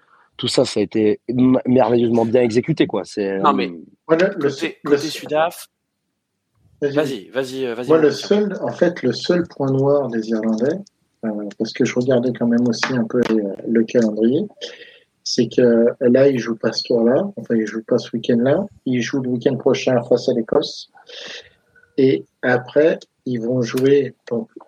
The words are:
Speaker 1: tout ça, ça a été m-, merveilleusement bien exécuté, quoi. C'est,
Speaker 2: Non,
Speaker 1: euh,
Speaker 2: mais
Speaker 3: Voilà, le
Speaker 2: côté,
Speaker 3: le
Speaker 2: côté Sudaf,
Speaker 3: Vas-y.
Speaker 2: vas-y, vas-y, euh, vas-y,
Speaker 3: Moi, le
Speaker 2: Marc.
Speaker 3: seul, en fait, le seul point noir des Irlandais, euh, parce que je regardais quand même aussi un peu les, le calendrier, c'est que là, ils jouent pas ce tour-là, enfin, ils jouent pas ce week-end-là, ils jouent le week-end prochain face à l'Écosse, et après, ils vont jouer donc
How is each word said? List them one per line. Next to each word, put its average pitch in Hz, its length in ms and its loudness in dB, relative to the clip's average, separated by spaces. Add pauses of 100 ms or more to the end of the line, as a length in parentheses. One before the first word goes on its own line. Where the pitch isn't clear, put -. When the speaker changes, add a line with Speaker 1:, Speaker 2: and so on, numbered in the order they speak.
(360)
Speaker 1:
tout 120 120 -6
ça, 127 180 2
ça - 140 -4
a - 20 2
été 104 460 0
m-, 127 380 4
merveilleusement 117 600 4
bien 123 160 2
exécuté, 123 440 0
quoi. 98 200 -4
C'est, 98 320 -4
Speaker 2:
Non, 143 120 2
Speaker 1:
euh, - 40 4
Speaker 2:
mais 92 180 -4 (340)
Speaker 3:
Voilà, 165 220 2
le 151 220 -2
Speaker 2:
côté, - 340 -6
Speaker 3:
le 147 60 -2
Speaker 2:
côté 147 180 2
Sudaf, 156 600 -4 (1120)
Speaker 3:
Vas-y. 139 100 -2
Speaker 2:
vas-y, 131 380 -4
vas-y, 131 340 -6
euh, 117 100 -4
vas-y, 123 140 -8
Speaker 3:
Moi, 160 80 6
le 151 120 4
Speaker 2:
Marc. - 120 -4
Speaker 3:
seul, 208 400 0
en - 120 -6
fait, 175 300 0
le 123 100 0
seul 175 360 0
point 135 220 -4
noir 135 380 2
des 113 200 -4
Irlandais, 113 480 -2 (480)
euh, 110 60 -4 (280)
parce 113 140 -6
que 123 140 0
je - 80 -2
regardais 123 400 0
quand 120 120 -2
même 120 220 2
aussi 113 240 -2
un 120 120 0
peu 123 260 0
les, 110 120 2 (240)
le 113 180 2
calendrier, 113 580 0 (840)
c'est 117 220 0
que 117 380 4 (140)
là, 131 280 6
ils 131 100 0
jouent 113 200 -6
pas 113 140 -2
ce - 100 -6
tour-là, 123 540 2
enfin, 117 180 -6
ils 110 120 0
jouent 110 160 -8
pas 123 140 0
ce - 160 -4
week-end-là, 127 540 0 (180)
ils 123 160 -2
jouent 131 220 -4
le 123 80 -4
week-end 127 260 0
prochain 127 460 0
face 123 260 0
à 120 60 2
l'Écosse, - 560 -4 (1040)
et 135 300 2 (160)
après, 143 560 2 (260)
ils 123 160 -4
vont 123 220 -2
jouer 131 520 2 (140)
donc 113 220 -6 (180)